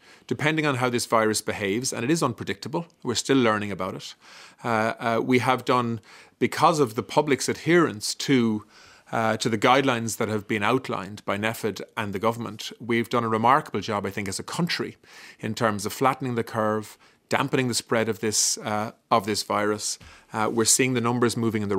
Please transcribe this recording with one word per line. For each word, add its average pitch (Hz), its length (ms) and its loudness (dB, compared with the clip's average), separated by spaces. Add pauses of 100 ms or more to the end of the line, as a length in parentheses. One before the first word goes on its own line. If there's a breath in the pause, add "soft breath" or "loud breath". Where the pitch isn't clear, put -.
(260 soft breath)
depending 151 400 0
on 139 100 2
how 123 140 0
this 120 160 0
virus 110 360 4
behaves, 104 500 -2
and 117 120 -4
it 127 60 2
is 160 120 2
unpredictable. 123 600 -4 (200)
We're 117 120 -4
still 135 280 2
learning 104 300 2
about 92 220 -6
it. - 200 -14 (500 loud breath)
Uh, 123 40 -4
uh, 113 520 0 (120)
we 123 80 6
have 123 240 0
done, 120 360 0 (380 loud breath)
because 151 440 2
of 110 120 0
the 117 80 -2
public's 151 460 0
adherence 147 640 0
to, 117 500 2 (480 soft breath)
uh, 110 240 0
to 123 120 -4
the 113 100 0
guidelines 123 580 0
that 110 120 -2
have 104 180 -4
been 107 180 -2
outlined 107 600 -4
by 101 140 -2
nefid 107 420 -4 (160)
and 101 160 -4
the 98 60 -6
government, 113 600 -4
we've 117 300 -2
done 120 160 2
a - 20 -2
remarkable 117 520 2
job, 101 260 -4
I 98 40 -4
think, 101 180 -6
as 95 120 -6
a - 20 -10 (140)
country 165 400 -4 (420 loud breath)
in 110 160 -6
terms 104 320 0
of 101 60 -4
flattening 131 440 0
the 113 80 0
curve, 107 540 -2 (300 soft breath)
dampening 131 400 2
the 113 60 -2
spread 113 340 0
of 107 100 -4
this, - 400 0
uh, 113 320 -4 (200)
of 117 140 6
this 143 200 0
virus. 104 540 0 (340 loud breath)
Uh, 107 240 0
we're 113 80 4 (120)
seeing 131 180 2
the 120 60 0
numbers 120 360 2
moving 113 260 0
in 101 60 -2
the 101 100 0